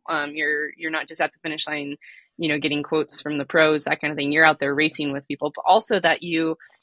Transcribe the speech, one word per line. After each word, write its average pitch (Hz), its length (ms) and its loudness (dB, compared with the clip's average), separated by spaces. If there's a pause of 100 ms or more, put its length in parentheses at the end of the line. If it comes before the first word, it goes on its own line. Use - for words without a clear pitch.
Um, 147 260 -2
you're, 151 400 -2
you're 160 140 -6
not 156 180 -4
just 160 140 -6
at 156 100 0
the - 120 -20
finish 156 240 -4
line, 143 280 -6 (420)
you 165 120 -2
know, 151 80 0
getting 147 240 -2
quotes 151 400 -2
from 147 160 -4
the 143 80 -4
pros, 156 380 4
that 147 180 -2
kind 151 100 -2
of 151 60 -6
thing. 143 140 -2
You're 160 160 6
out 151 120 4
there 139 140 0
racing 151 400 0
with 139 140 -8
people, 147 280 -4
but - 80 -10
also 202 360 4
that 170 240 0
you, 165 340 -2 (240)